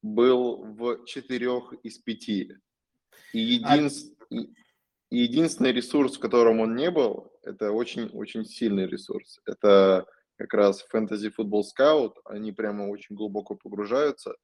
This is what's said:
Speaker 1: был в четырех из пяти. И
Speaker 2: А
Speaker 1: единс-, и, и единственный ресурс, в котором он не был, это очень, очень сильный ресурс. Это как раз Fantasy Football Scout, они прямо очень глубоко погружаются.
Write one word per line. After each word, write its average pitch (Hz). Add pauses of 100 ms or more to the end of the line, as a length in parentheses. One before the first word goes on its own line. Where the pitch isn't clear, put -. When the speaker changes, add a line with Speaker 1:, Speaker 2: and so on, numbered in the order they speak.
Speaker 1:
был 120
в 117
четырех 123 (100)
из 110
пяти. 110 (800)
И 117
Speaker 2:
А 143
Speaker 1:
единс-, 147 (180)
и, - (560)
и 120
единственный 135
ресурс, 123
в -
котором 117
он 113
не 156
был, 131 (120)
это 104
очень, 117
очень 110
сильный 101
ресурс. -
Это 98 (320)
как -
раз 101
Fantasy 107
Football 104
Scout, 139 (120)
они 107
прямо 104
очень 101
глубоко 104
погружаются. 107